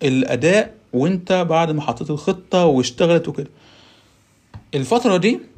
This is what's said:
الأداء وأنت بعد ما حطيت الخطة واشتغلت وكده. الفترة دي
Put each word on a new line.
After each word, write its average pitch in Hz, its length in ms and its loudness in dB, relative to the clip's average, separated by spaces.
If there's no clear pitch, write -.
الأداء 131 720 0
وأنت 180 400 -2
بعد 165 380 0
ما 151 120 -4
حطيت 147 280 -6
الخطة 180 540 -2
واشتغلت 165 640 2
وكده. - 220 -8
الفترة 196 420 2
دي 190 240 0